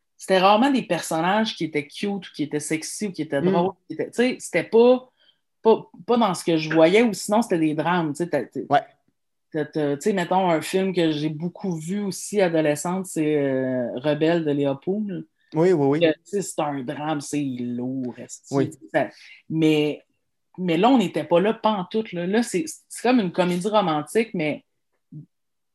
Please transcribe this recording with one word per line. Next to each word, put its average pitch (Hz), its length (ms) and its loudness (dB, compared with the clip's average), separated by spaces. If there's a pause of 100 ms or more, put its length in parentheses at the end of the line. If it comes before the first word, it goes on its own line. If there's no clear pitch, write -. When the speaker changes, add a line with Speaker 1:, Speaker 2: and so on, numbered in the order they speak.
(180)
Speaker 1:
c'était 190 220 0
rarement 214 320 4
des 254 100 2
personnages 185 720 -2
qui 165 100 -4
étaient 147 200 -4
cute 202 420 -6
ou - 60 -18
qui - 100 -8
étaient 147 160 -4
sexy 160 480 -6
ou 190 40 -6
qui 180 100 -10
étaient 143 200 -2
Speaker 2:
Hmm. 180 100 2
Speaker 1:
drôles, 185 220 0 (140)
qui - 60 -12
étaient, - 160 -6
tu - 60 -18
sais, 247 240 0
c'était - 240 -2
pas, 247 440 4 (540)
pas, - 300 2 (160)
pas... 240 100 2
dans 214 160 2
ce - 100 -8
que 165 140 2
je 156 160 -4
voyais, 170 300 6
ou 226 100 2
sinon, 208 280 0
c'était 190 180 0
des 156 160 0
drames, 160 380 0
tu - 100 -6
sais, 175 60 -4
t'as, 185 160 -2
t'as, - 140 -10 (100)
Speaker 2:
Ouais. - 140 4 (680)
Speaker 1:
t'as, 151 140 -4
t'as, 143 320 -2
tu 143 40 -18
sais, 214 120 0
mettons, 185 360 2
un 160 120 2
film 190 320 -2
que 170 180 2
j'ai 151 180 -2
beaucoup 175 460 -6
vu 165 240 -6
aussi 202 420 -4
adolescente, 165 640 0
c'est, 151 320 -2
euh, 131 600 -2
Rebelle 156 460 0
de 147 60 0
Léopold. 160 760 -4 (260)
Speaker 2:
Oui, 165 180 4
oui, 147 160 2
oui. 143 120 2
Speaker 1:
Que, 165 140 4
tu - 100 -12
sais, 202 180 -4
c'est - 200 -8
un 143 200 -4
drame, 147 400 -6
c'est 147 200 -4
lourd, 123 760 -6
esti, - 360 -12
Speaker 2:
Oui. 139 160 2
Speaker 1:
tu - 80 -16
sais, - 160 -20
ça, 143 160 0 (400)
mais, 156 540 2 (540)
mais 180 200 0
là, 208 120 6
on 269 80 8
n'était 165 280 0
pas 170 160 4
là 214 120 2
pantoute, 214 600 -2
là. 175 120 -4
Là, 202 160 2
c'est, 185 220 -4 (240)
c'est - 140 -14
comme 247 180 4
une 185 140 0
comédie 180 340 0
romantique, 202 680 0
mais 151 300 -4 (1120)